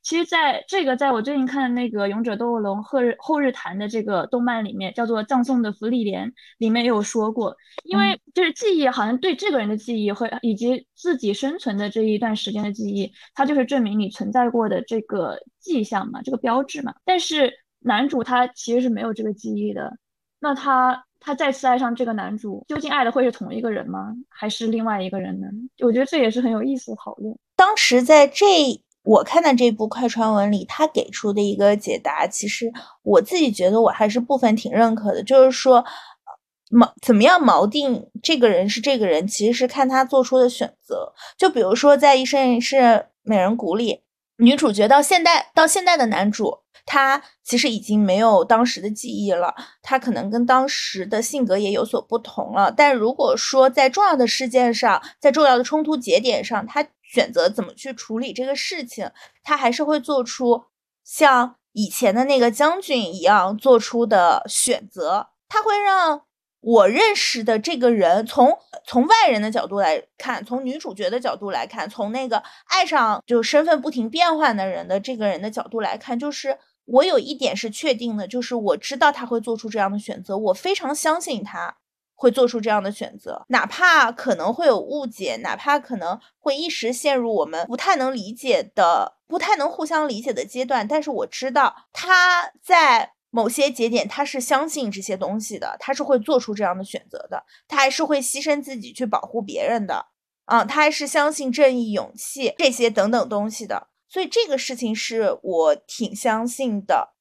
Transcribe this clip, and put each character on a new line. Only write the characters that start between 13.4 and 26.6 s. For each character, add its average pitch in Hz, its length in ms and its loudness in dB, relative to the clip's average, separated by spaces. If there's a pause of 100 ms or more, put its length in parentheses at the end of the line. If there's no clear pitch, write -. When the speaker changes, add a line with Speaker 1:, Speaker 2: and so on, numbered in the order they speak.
Speaker 1:
就 294 120 0
是 254 100 2
证 269 160 -2
明 208 180 -2
你 196 100 -2
存 202 220 -8
在 247 200 2
过 226 180 0
的 202 140 -2
这 226 180 -6
个 180 380 -6 (200)
迹 285 240 -2
象 202 280 -6
嘛， - 100 -12
这 - 80 -12
个 262 80 -4
标 247 240 -2
志 277 220 -8
嘛。 - 100 -8 (100)
但 370 160 0
是 302 320 0 (280)
男 240 280 0
主 269 160 -2
他 247 220 2
其 247 300 -10
实 254 60 2
是 254 80 0
没 208 120 -2
有 226 100 -4
这 220 120 -6
个 214 100 -4
记 214 220 -8
忆 208 180 -4
的， - 240 -10 (420)
那 294 140 -2
他， 254 500 0 (160)
他 294 140 -8
再 285 180 -2
次 269 160 -8
爱 247 100 4
上 240 180 -2
这 247 100 -4
个 226 80 -4
男 208 240 -6
主， 202 300 -10
究 294 100 -6
竟 285 140 -6
爱 285 120 0
的 233 80 0
会 254 120 2
是 240 80 2
同 - 220 -12
一 220 80 -6
个 233 100 -4
人 196 180 -6
吗？ 190 240 -10 (160)
还 - 200 -10
是 226 180 -6
另 226 180 -2
外 208 160 -2
一 185 80 -6
个 190 100 -6
人 185 200 -8
呢？ 190 80 -10 (360)
我 233 80 4
觉 240 80 2
得 277 60 2
这 320 120 -4
也 233 120 2
是 240 120 -2
很 233 100 0
有 214 100 -2